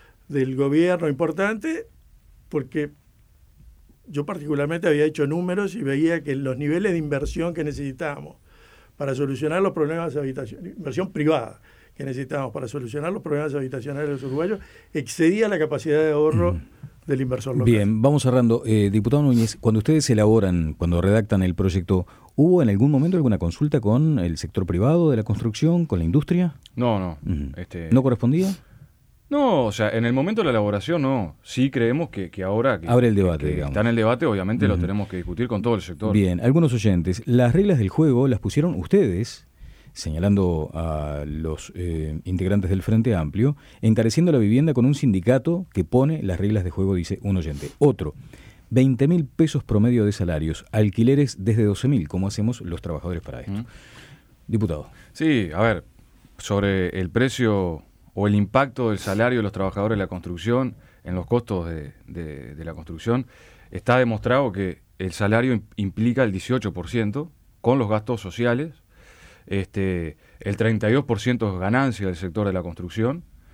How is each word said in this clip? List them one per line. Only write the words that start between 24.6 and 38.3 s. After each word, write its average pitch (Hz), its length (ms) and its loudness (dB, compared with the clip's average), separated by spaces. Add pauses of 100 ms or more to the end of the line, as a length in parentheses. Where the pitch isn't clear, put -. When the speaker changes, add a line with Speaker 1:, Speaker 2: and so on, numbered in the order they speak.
Speaker 2:
privado 143 440 2
de 123 60 2
la 107 80 0
construcción, 117 640 0
con 95 120 -2
la 82 60 0
industria? 156 500 0 (200)
Speaker 3:
No, 120 240 0
no. 87 260 -6
Speaker 2:
Ujú. 71 320 -4
Speaker 3:
Este 85 340 -12
Speaker 2:
¿No 127 120 4
correspondía? 139 520 2 (720)
Speaker 3:
No, 247 360 2
o 107 80 0
sea, 107 160 0
en 113 160 0
el 120 80 2
momento 190 300 0
de - 20 0
la 147 60 0
elaboración 107 520 0
no. 123 400 -2
Sí 131 280 0
creemos 131 400 0
que, 92 200 -8
que 95 140 -8
ahora 110 340 0
que, 82 100 -10
Speaker 2:
Abre 123 200 4
el 107 80 2
Speaker 3:
que, 98 60 4
Speaker 2:
debate, 80 240 0
Speaker 3:
que 73 80 0
Speaker 2:
digamos. 71 160 -4
Speaker 3:
está 101 100 -2
en 113 80 2
el 117 80 2
debate, 117 280 2
obviamente 110 440 0
lo 104 60 2
Speaker 2:
Ujú. 85 80 0
Speaker 3:
tenemos 98 260 -2
que 92 80 -8
discutir 90 320 -4
con 104 140 -4
todo 117 120 2
el 98 60 0
sector. 92 320 -4
Speaker 2:
Bien, 92 280 2
algunos 139 320 4
oyentes. 92 520 2
Las 120 280 4
reglas 127 260 4
del 101 100 2
juego 139 400 2
las 113 100 0